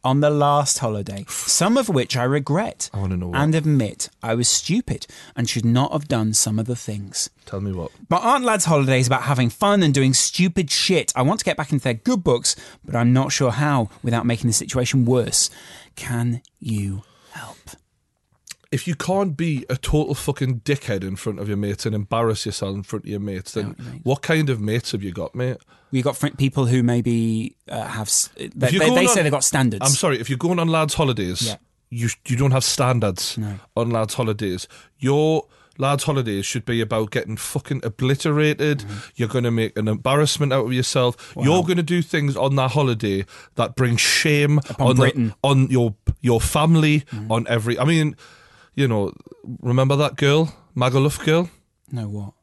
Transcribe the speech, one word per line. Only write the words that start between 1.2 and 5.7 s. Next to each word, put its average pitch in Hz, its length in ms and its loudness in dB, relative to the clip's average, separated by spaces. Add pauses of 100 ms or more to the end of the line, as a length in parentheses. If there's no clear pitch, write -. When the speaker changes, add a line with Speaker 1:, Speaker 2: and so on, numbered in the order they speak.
Speaker 1:
some - 480 0
of 262 140 0
which 135 260 0
I 123 80 0
regret 143 680 -2
Speaker 2:
I 101 60 -4
wanna 92 180 -2
know 90 120 -4
what. 87 100 -2
Speaker 1:
and 156 160 2
admit 147 540 0 (120)
I 113 140 -2
was 120 120 0
stupid - 600 -2 (280)
and 120 140 -4
should 113 160 -2
not 123 260 2